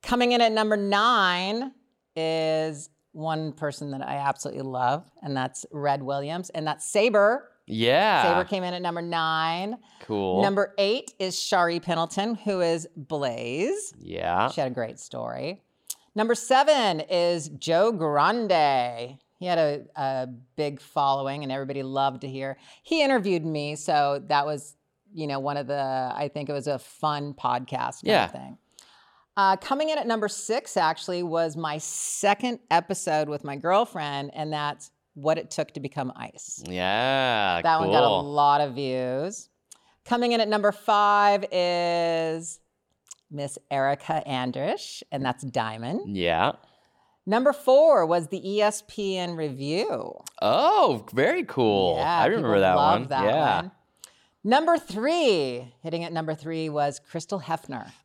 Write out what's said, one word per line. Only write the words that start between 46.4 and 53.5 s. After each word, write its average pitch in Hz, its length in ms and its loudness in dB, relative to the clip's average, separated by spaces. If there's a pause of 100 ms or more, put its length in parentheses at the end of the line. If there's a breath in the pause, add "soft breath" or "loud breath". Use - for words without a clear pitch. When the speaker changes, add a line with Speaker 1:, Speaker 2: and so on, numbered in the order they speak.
Speaker 1:
Number 247 280 2
four 277 520 6
was 165 220 2
the 185 140 -8 (160)
E 208 40 2
S 208 280 0
P 196 280 -4
N 175 200 -4
Review. 151 760 -4 (300)
Speaker 2:
Oh, 202 720 4
very 240 300 2
cool. 101 520 4
Speaker 1:
Yeah, 170 220 2
Speaker 2:
I - 80 4
remember 160 220 2
Speaker 1:
people 104 140 4
Speaker 2:
that 92 120 6
Speaker 1:
love 156 280 4
Speaker 2:
one. 131 80 -8
Speaker 1:
that 135 140 0
Speaker 2:
Yeah. 123 360 4